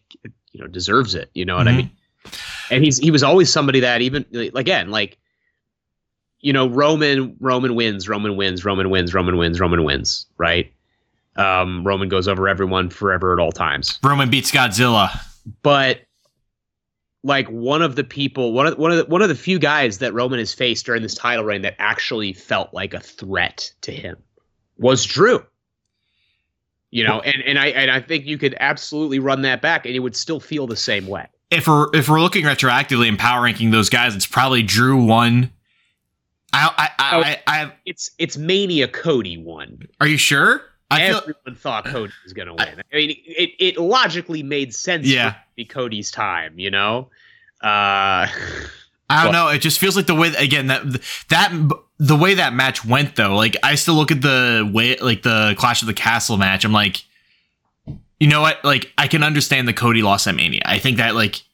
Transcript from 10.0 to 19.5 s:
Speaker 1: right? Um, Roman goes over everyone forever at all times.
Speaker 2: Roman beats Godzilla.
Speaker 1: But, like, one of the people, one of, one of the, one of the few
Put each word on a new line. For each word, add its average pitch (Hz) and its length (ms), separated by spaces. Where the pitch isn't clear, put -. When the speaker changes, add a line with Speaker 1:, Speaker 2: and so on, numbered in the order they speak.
Speaker 1:
right? 85 340
Um, 92 480
Roman 98 240
goes 95 200
over 95 200
everyone 92 400
forever 92 460
at 87 80
all 80 100
times. 73 500
Speaker 2:
Roman 135 280
beats 131 200
Godzilla. 117 600
Speaker 1:
But, 135 380
like, 135 260
one 120 340
of 139 140
the 139 80
people, 131 500
one 135 120
of, 160 120
one 156 140
of 170 60
the, 160 80
one 175 140
of 214 80
the 151 60
few 185 240